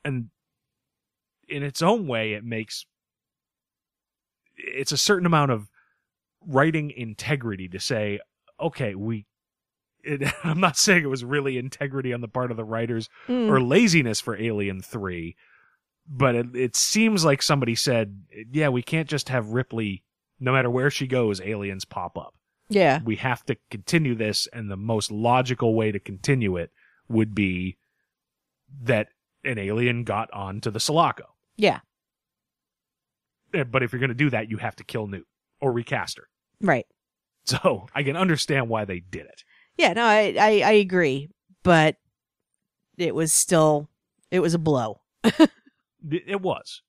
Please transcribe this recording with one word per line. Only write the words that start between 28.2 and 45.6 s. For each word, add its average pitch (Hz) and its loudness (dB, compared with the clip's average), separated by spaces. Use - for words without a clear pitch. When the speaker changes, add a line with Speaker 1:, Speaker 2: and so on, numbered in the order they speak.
Speaker 1:
that 117 0
an 127 -2
alien 117 -2
got 110 -4
onto 101 -8
the 107 -8
Sulaco. 151 0
Speaker 2:
Yeah. 202 2
Speaker 1:
Eh, 160 0
but 123 0
if 120 -4
you're 123 -2
gonna 131 0
do 143 2
that, 113 -2
you 110 -6
have 110 -6
to 107 -20
kill 107 -8
Newt 98 -10
or 135 2
recast 117 -4
her. - -20
Speaker 2:
Right. 151 2
Speaker 1:
So 117 0
I 143 -2
can 139 -2
understand 151 2
why 113 -2
they 95 -6
did 85 -14
it. - -20
Speaker 2:
Yeah, 285 4
no, 233 0
I, 214 4
I, 214 6
I 202 4
agree, 175 2
but 160 6
it 160 -2
was 160 0
still, 156 4
it 180 2
was 165 2
a 170 2
blow. 131 0
<laughs> 220 6